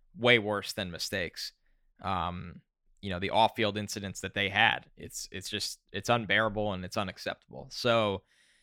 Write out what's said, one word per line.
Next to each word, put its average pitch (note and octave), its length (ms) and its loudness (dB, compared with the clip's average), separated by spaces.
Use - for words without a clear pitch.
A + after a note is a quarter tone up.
way A#2+ 220 6
worse G2+ 340 -2
than F#2 180 -6
mistakes. - 640 -6
Um, F2+ 600 -4
you G2 100 -6
know, F2+ 80 -4
the F#2+ 100 0
off-field G#2+ 480 4
incidents G2+ 440 -8
that F#2+ 120 -8
they G2+ 160 0
had, A2 380 4
it's, - 340 -12
it's F#2+ 180 -10
just, - 300 -6
it's G2+ 180 -4
unbearable G#2+ 640 2
and F#2 100 -6
it's F2+ 140 -10
unacceptable. - 760 -8
So, A2 520 2